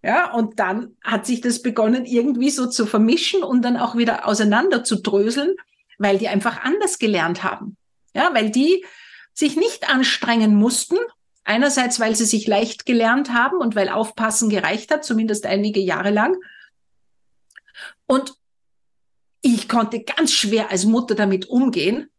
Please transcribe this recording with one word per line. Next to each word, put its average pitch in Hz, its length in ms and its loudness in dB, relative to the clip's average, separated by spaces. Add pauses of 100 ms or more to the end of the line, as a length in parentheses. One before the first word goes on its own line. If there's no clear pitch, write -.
Ja, 302 300 2
und 226 260 -2
dann 202 420 -4
hat 220 220 -2
sich 240 160 -2
das 240 220 -2
begonnen, 240 420 0
irgendwie 247 460 0
so 254 160 -2
zu 240 180 0
vermischen 233 580 2
und 247 200 2
dann 240 160 0
auch 233 180 -2
wieder 233 320 0
auseinander 220 560 2
zu 214 160 0
dröseln, 240 560 0 (400)
weil 196 220 0
die 214 100 -2
einfach 208 340 -2
anders 370 360 -2
gelernt 175 440 0
haben. - 360 -8 (360)
Ja, 320 200 0
weil 220 160 2
die 311 340 2 (480)
sich 285 240 -2
nicht 453 320 -2
anstrengen 233 680 2
mussten, 247 420 2 (480)
einerseits, 247 560 0
weil 226 160 0
sie 226 100 0
sich 214 200 0
leicht 220 380 -2
gelernt 240 480 2
haben 247 240 0
und 233 200 -2
weil 196 120 0
Aufpassen 220 600 -2
gereicht 208 420 -2
hat, 302 140 -2
zumindest 220 400 -2
einige 208 340 0
Jahre 180 300 -2
lang. 233 260 2 (1700)
Und 277 280 -2 (1040)
ich 233 300 0
konnte 226 340 0
ganz - 280 0
schwer 214 380 0
als 185 140 -2
Mutter 226 300 2
damit 196 320 0
umgehen 240 720 0